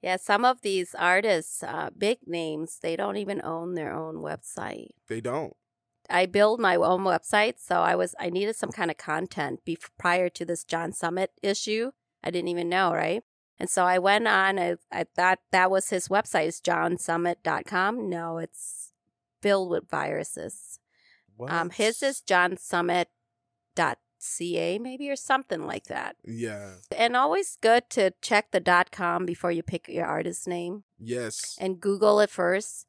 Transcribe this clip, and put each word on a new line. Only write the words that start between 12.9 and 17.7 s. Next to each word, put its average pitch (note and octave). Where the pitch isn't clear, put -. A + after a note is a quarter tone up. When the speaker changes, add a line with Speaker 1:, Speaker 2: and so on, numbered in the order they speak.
Speaker 1:
right? E3
And F3+
so F#3
I F#3
went G3+
on, F#3+
I, F3
I F3
thought F#3
that F#3
was F#3+
his F#3
website, F#3+
is E3+
johnsummit E3+
dot D#3
com. G3+